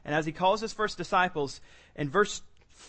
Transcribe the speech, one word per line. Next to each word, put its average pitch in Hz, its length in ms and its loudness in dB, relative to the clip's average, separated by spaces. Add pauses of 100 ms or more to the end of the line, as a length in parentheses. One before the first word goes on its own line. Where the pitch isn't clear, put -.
And 147 80 -4
as 156 140 2
he 160 40 -4
calls 190 300 2
his 220 120 -6
first 208 220 -4
disciples, 175 640 0 (360)
in 147 120 -4
verse, 190 360 2 (460)